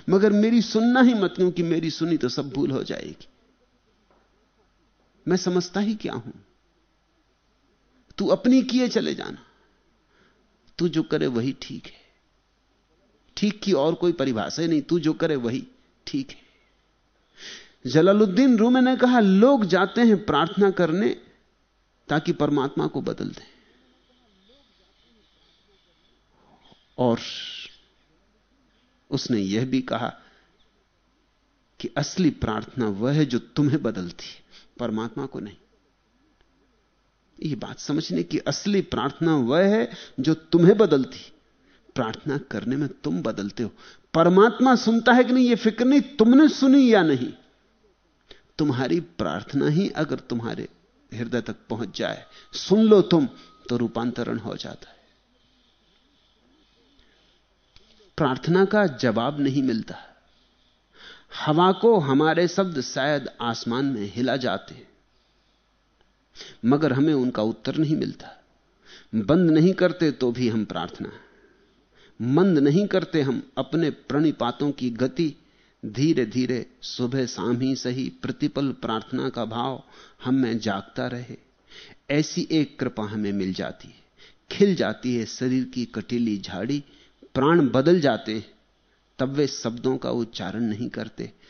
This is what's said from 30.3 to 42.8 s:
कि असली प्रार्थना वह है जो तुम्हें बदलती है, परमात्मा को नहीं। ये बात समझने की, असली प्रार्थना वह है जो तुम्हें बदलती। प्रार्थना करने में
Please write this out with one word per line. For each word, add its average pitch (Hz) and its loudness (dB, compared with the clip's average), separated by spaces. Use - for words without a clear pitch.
कि - -10
असली 151 0
प्रार्थना 113 -4
वह 107 -2
है 151 2
जो 120 -4
तुम्हें 147 -2
बदलती 95 -8
है, - -20
परमात्मा 113 -6
को 135 -12
नहीं। 101 -14
ये 147 -6
बात 104 -12
समझने 156 -4
की, - -6
असली 196 -2
प्रार्थना 139 -2
वह 143 2
है 220 0
जो 160 2
तुम्हें 170 6
बदलती। 151 2
प्रार्थना 131 -4
करने 117 -6
में 143 -4